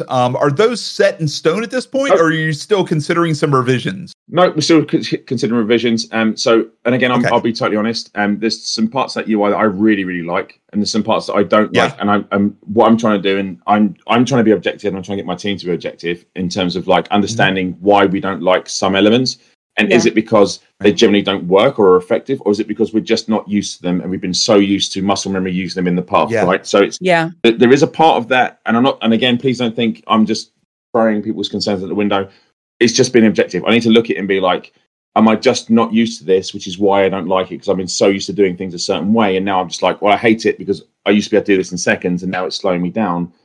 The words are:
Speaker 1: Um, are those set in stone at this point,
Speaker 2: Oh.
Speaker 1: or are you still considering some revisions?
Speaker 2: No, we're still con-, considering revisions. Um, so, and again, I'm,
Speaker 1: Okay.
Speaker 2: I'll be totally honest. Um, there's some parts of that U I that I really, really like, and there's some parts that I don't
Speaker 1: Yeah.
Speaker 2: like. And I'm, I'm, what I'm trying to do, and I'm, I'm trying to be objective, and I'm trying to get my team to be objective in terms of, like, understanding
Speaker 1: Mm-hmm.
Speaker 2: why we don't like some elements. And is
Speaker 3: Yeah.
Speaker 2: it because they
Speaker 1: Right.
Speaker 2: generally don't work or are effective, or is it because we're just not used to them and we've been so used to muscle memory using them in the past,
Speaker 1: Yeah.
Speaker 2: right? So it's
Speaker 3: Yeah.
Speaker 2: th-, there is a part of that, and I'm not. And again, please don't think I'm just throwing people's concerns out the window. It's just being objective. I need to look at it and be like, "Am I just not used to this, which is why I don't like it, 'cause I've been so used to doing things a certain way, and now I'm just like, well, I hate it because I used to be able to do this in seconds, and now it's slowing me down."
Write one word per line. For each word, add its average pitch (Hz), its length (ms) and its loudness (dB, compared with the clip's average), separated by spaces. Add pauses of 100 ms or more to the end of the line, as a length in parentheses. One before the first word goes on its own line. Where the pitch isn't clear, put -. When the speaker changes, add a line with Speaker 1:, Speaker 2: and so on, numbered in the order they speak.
Speaker 1:
Um, 127 260 0
are 143 160 2
those 220 320 0
set 196 360 0
in 160 80 -2
stone 165 360 -2
at 208 80 -10
this 254 160 -4
point, 269 260 -2
Speaker 2:
Oh. 175 60 6
Speaker 1:
or 165 60 4
are 160 80 2
you 160 200 -2
still 185 320 0
considering 170 480 0
some 147 220 0
revisions? 120 580 -2 (140)
Speaker 2:
No, 180 240 2
we're 156 100 -4
still 151 240 4
con-, 156 160 -2 (240)
considering 117 340 -2
revisions. 113 520 0
Um, 110 260 0
so, 113 300 2 (180)
and 123 80 0
again, 123 180 0
I'm, 123 100 0
Speaker 1:
Okay. 113 80 0
Speaker 2:
I'll 117 120 2
be 117 120 -2
totally 107 240 -2
honest. 113 380 -4
Um, 101 220 0
there's 110 260 -4
some 113 260 -2
parts 127 260 -4
of 110 80 -4
that 95 60 -6
U 107 140 0
I 104 80 2
that 95 60 0
I 101 60 2
really, 104 400 2
really 90 240 -6
like, 90 320 -6 (120)
and 104 100 -2
there's 95 100 -4
some 110 120 -2
parts 101 240 -2
that - 60 -6
I 101 100 0
don't 107 300 0
Speaker 1:
Yeah. 117 120 2
Speaker 2:
like. 139 160 -4
And 101 100 0
I'm, 101 200 0
I'm, 101 300 0
what 110 260 2
I'm 113 100 4
trying 110 220 0
to 95 80 -4
do, 98 120 0
and 95 260 -8
I'm, 104 300 2 (120)
I'm 117 180 2
trying 123 160 2
to - 20 0
be 107 80 2
objective, 98 380 -2
and 92 80 -6
I'm 95 60 -10
trying 98 140 -8
to 98 60 -8
get - 40 -10
my 90 80 -4
team 98 220 -6
to 85 80 -16
be 90 80 -4
objective 85 520 -8 (100)
in 92 140 -4
terms 92 260 -2
of, 90 120 -6
like, 87 220 2
understanding 98 680 0
Speaker 1:
Mm-hmm. 85 100 -14
Speaker 2:
why 101 200 4
we 95 140 0
don't 92 240 -6
like 92 260 0
some 95 260 -2
elements. 110 420 2 (420)
And 107 140 0
is 110 120 4
Speaker 3:
Yeah. 113 60 2
Speaker 2:
it - 40 -10
because 107 440 2 (200)
they 101 100 2
Speaker 1:
Right. 92 80 2
Speaker 2:
generally 101 240 4
don't 95 260 -2
work 104 300 2
or 101 160 4
are 90 40 6
effective, - 460 -4
or 104 80 2
is 104 80 0
it 104 80 -4
because 104 280 -2
we're 110 60 0
just 110 280 -2
not 107 180 -2
used 98 300 -4
to - 60 -16
them 90 180 -2
and 90 80 -8
we've 92 100 -6
been 92 140 -6
so 107 220 2
used 98 380 0
to 98 100 -6
muscle 98 280 -2
memory 95 220 -4
using 90 300 -6
them 90 40 -2
in 87 80 0
the 90 60 0
past, 87 300 0
Speaker 1:
Yeah. 107 140 0
Speaker 2:
right? 92 200 0
So 104 140 2
it's - 200 0
Speaker 3:
Yeah. 170 300 0 (140)
Speaker 2:
th-, - 160 2
there 120 120 6
is 139 120 4
a 160 40 4
part 160 300 2
of 117 120 -4
that, 127 360 0
and 107 100 0
I'm 117 60 2
not. 131 220 2
And 113 100 2
again, 120 240 2
please 123 220 -2
don't 117 160 -4
think 113 320 -2
I'm 110 180 2
just 104 240 -4 (460)
throwing 110 260 0
people's 98 260 -6
concerns 98 360 -4
out 92 60 -10
the 82 60 -8
window. 101 320 -2 (520)
It's 120 140 2
just 123 200 0
being 110 140 6
objective. 92 400 -2
I 101 40 0
need 117 120 2
to 117 80 2
look 117 180 6
at - 60 -4
it - 40 -6
and 98 80 -4
be 98 120 0
like, 90 340 -2 (420)
"Am 110 120 6
I 110 80 4
just 120 340 0
not 113 240 2
used 113 280 0
to 73 40 -20
this, 92 300 0
which 101 100 -14
is 92 140 -10
why 98 260 2
I 95 40 0
don't 92 180 -4
like 92 240 -2
it, 87 80 -10
'cause - 100 -6
I've 95 80 0
been 92 100 -6
so 104 200 0
used 98 180 0
to 98 80 -8
doing 92 240 0
things 92 160 -10
a 87 60 -10
certain 95 340 -2
way, 104 240 2
and 95 80 -2
now 95 160 0
I'm 87 80 -8
just - 140 -6
like, 90 180 0
well, 104 100 2
I 101 60 4
hate 110 300 2
it - 100 0
because 90 240 -4 (240)
I 101 60 4
used 104 160 2
to - 40 -20
be 107 60 2
able 92 80 2
to 104 60 0
do 95 60 4
this 92 140 -4
in 90 60 -6
seconds, 90 460 -2
and 92 80 -6
now 92 160 -4
it's - 80 -8
slowing 90 260 -2
me 90 80 -4
down." 87 420 -2 (140)